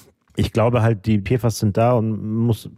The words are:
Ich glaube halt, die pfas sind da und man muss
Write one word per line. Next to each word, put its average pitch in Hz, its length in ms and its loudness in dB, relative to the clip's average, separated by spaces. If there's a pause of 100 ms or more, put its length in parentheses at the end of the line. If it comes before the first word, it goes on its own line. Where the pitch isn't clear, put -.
(360)
Ich - 160 -2
glaube 117 300 2
halt, 110 240 0
die 110 140 2
pfas 113 380 -2
sind 104 200 0
da 117 140 4
und 113 180 0
man 107 360 -2
muss 113 320 -2